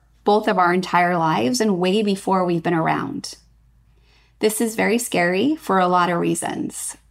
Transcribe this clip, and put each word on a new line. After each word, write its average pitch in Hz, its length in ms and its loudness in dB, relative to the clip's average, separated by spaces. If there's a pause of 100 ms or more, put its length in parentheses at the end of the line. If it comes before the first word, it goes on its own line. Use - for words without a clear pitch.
(240)
both 214 240 2
of 190 100 2
our 175 160 4
entire 180 420 2
lives 196 440 0
and 208 180 0
way 185 240 2
before 190 420 0
we've 175 200 0
been 175 100 0
around. 160 640 -4 (1040)
This 214 200 0
is 226 140 -2
very 196 240 2
scary 190 560 0
for 190 240 -2
a 180 100 2
lot 180 220 2
of 170 80 -2
reasons. - 760 -4 (140)